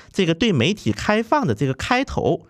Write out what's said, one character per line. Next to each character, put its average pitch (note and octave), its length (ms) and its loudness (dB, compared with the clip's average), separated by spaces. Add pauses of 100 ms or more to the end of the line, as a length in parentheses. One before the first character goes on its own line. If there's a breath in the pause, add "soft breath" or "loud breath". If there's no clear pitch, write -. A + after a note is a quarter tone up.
(120)
这 G3 140 0
个 E3 80 2
对 G#3+ 180 2
媒 D3+ 220 2
体 A2+ 180 -2
开 G#3+ 320 0
放 C4+ 240 0
的 A2+ 80 0
这 D3 100 -2
个 C3 80 0
开 B3 300 0
头， - 460 -2